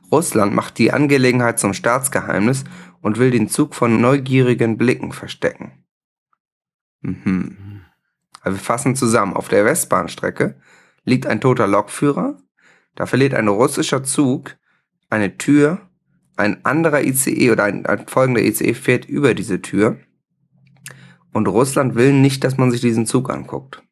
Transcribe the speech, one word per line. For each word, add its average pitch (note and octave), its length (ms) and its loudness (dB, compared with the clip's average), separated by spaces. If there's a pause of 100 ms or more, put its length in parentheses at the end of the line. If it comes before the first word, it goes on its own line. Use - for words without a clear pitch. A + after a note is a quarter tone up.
(120)
Russland A#2+ 420 2
macht - 240 -4
die A#2 140 2
Angelegenheit B2+ 680 2
zum G2 140 0
Staatsgeheimnis A#2 920 -2 (380)
und G#2 160 -2
will B2+ 140 2
den G#2+ 180 0
Zug - 240 -2
von A#2 260 2
neugierigen B2 760 2
Blicken B2 340 -2
verstecken. - 600 -8 (1300)
Mhm. F#2+ 800 -6 (600)
Also F#2+ 160 -4
wir F#2+ 60 -12
fassen B2 320 -2
zusammen. A2+ 380 0
Auf - 160 -6
der G#2 160 2
Westbahnstrecke F#2+ 920 -2 (480)
liegt B2+ 240 0
ein A2 140 -2
toter A#2+ 260 2
Lokführer. C#3+ 680 -2 (580)
Da - 120 -6
verliert C3+ 260 2
ein A#2 140 0
russischer C3 560 0
Zug C3+ 520 -2 (540)
eine G#2 280 -2
Tür. D3 500 2 (500)
Ein G#2 280 -2
anderer D3 380 0
I C3 100 0
C - 200 -2
E A#2+ 180 2
oder G#2+ 140 2
ein, G2 200 -4
ein - 220 -2
folgender B2+ 340 2
I G#2+ 120 2
C - 120 -4
E A#2+ 80 0
fährt B2 320 -2
über C#3+ 280 0
diese F#2 280 -4
Tür. A2 360 -2 (1400)
Und G#2+ 140 0
Russland B2 480 0
will B2+ 180 6
nicht, C3+ 300 4
dass C3 140 0
man B2+ 140 2
sich A#2 100 -4
diesen A#2 240 2
Zug C3 240 -2
anguckt. - 640 -10